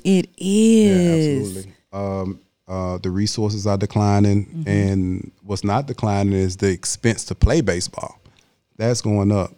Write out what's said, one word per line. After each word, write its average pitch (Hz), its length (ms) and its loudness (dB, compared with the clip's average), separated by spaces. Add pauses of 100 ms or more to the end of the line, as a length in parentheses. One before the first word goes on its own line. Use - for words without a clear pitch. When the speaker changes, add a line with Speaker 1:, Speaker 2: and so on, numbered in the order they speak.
Speaker 1:
It 185 240 2 (100)
Speaker 2:
Yeah, 214 520 4
Speaker 1:
is. 160 580 2
Speaker 2:
absolutely. 95 240 -12 (200)
Um, 98 480 -6 (260)
uh, 92 320 -6
the 92 120 -6
resources 104 560 -2
are 101 100 2
declining, 101 720 2
Speaker 1:
Mm-hmm. 160 220 -8
Speaker 2:
and 98 600 0 (120)
what's 98 220 -8
not 107 220 -2
declining 101 460 -2
is 95 240 0
the 98 140 0
expense - 560 -4
to - 80 -8
play 139 260 4
baseball. - 580 -6 (580)
That's 113 240 -2
going 104 300 2
up. 98 280 0